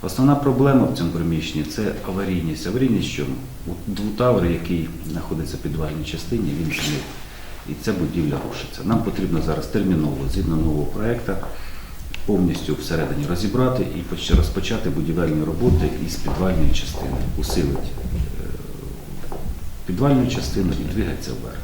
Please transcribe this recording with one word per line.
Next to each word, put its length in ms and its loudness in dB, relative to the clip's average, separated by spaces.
Основна 320 4
проблема 500 6
в 140 0
цьому 120 0
приміщенні — 600 0
це 120 -4
аварійність. 580 -2
Аварійність 420 2
в 80 -6
чому? 180 -2
У 40 -6
двутавр, 600 2
який 420 0
знаходиться 440 -4
в 40 -8
підвальній 440 -4
частині, 460 -2
він 60 -2
зник. 340 -2
І 40 -6
ця 100 -2
будівля 440 0
рушиться. 360 -8
Нам 180 2
потрібно 440 0
зараз 200 0
терміново, 520 2
згідно 240 2
нового 280 2
проекту, 480 0
повністю 540 2
всередині 500 -2
розібрати 560 2
і 180 -6
поч-, 220 2
розпочати 540 2
будівельні 540 0
роботи 440 4
із 80 -4
підвальної 580 4
частини, 440 0
усилити, 400 2
е, 680 -2
підвальну 440 4
частину 500 0
і 140 -2
двигатися 360 -2
вверх. 220 -8